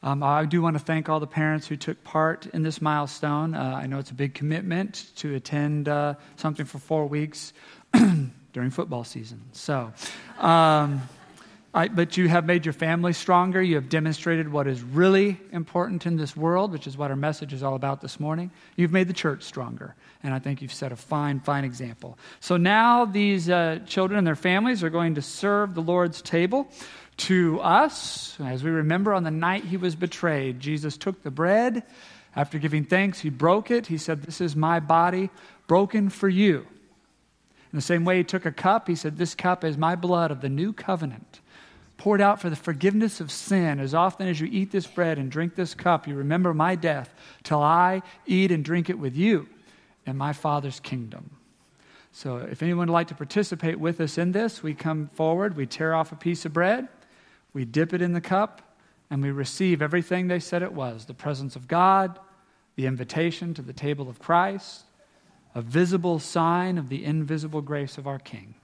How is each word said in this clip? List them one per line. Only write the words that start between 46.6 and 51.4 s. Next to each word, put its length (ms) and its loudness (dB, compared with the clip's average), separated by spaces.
death 380 -2
till 180 2
I 400 4
eat 240 4
and 140 2
drink 240 0
it 100 -2
with 160 -4
you 340 2
in 100 -6
my 160 -2
Father's 480 -4
kingdom." 560 -10